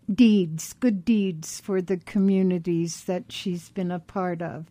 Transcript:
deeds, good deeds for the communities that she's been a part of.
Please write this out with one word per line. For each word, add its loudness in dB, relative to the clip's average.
deeds, 4
good 0
deeds -2
for -2
the -4
communities 0
that -6
she's -6
been -4
a -4
part -4
of. -8